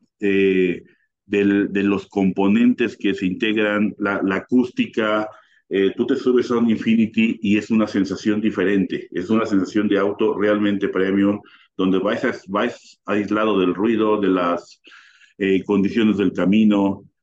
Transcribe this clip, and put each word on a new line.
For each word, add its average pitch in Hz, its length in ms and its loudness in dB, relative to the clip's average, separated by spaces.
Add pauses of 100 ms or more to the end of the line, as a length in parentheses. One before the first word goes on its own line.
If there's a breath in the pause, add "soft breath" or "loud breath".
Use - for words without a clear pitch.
(200)
eh, 95 640 0 (420 soft breath)
del, 101 480 0
de 98 100 -2
los 98 240 0
componentes 101 880 0
que 98 180 -2
se 95 100 -6
integran, 104 720 -2
la, 101 240 -4
la 95 140 -2
acústica. 110 920 -2 (460 loud breath)
Eh, 98 220 2
tú 117 100 -2
te 131 120 0
subes 123 340 0
a 117 60 0
un 117 120 2
Infiniti 113 720 0
y 104 140 0
es 107 160 -2
una 107 160 2
sensación 104 540 -2
diferente, 98 680 -2
es 87 200 -6
una 110 160 0
sensación 104 420 0
de 101 100 0
auto 101 400 0
realmente 101 520 0
premium, 98 500 0 (380 soft breath)
donde 95 220 0
vais 104 260 -2
a-, 113 100 -2 (140)
vais 107 560 -6
aislado 104 520 0
del 90 160 2
ruido, 107 460 0
de 95 80 0
las, 87 540 -2 (560 loud breath)
eh, 95 260 0
condiciones 101 540 2
del 92 160 0
camino. 101 720 2 (180)